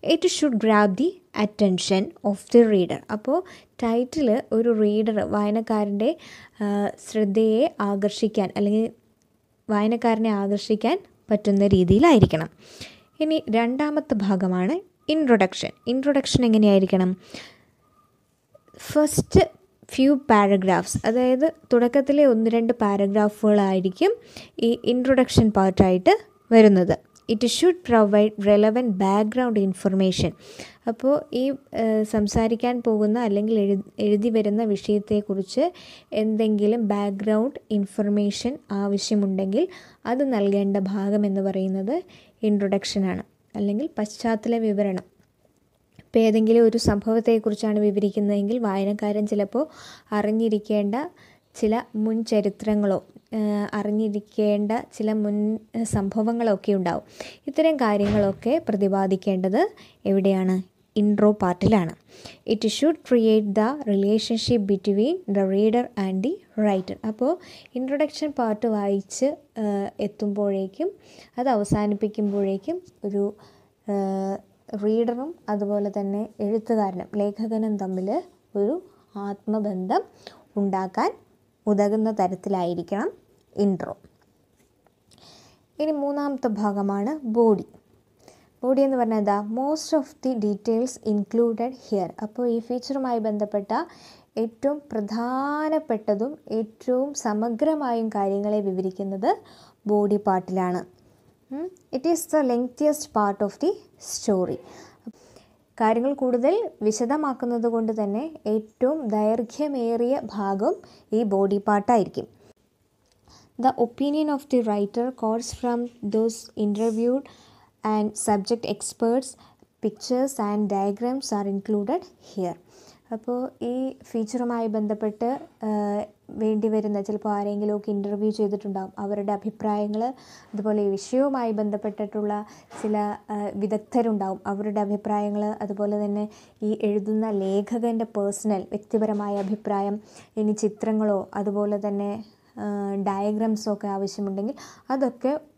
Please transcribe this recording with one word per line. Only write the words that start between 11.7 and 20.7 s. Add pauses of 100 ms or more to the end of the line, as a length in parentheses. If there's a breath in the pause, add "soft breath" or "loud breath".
ഇനി
രണ്ടാമത്തെ
ഭാഗമാണ് (360)
ഇൻട്രൊഡക്ഷൻ. (180)
ഇൻട്രൊഡക്ഷൻ
എങ്ങനെയായിരിക്കണം? (1600 loud breath)
ഫസ്റ്റ് (500)
ഫ്യൂ
പാരഗ്രാഫ്സ്,